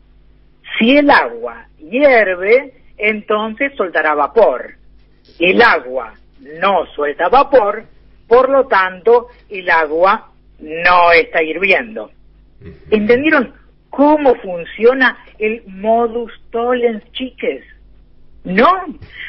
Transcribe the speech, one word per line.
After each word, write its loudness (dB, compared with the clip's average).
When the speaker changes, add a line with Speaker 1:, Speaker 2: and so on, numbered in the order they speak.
Speaker 1:
Si 2
el 4
agua -2
hierve, 0
entonces -4
soltará -4
vapor. 0
El 2
agua -2
no 0
suelta -2
vapor, 2
por 4
lo 2
tanto, 0
el -6
agua 0
no 2
está 2
hirviendo. -4
Speaker 2:
Ujú. -20
Speaker 1:
¿Entendieron 0
cómo 2
funciona -2
el -6
modus -2
tollens, -2
chiques? -8
¿No? 2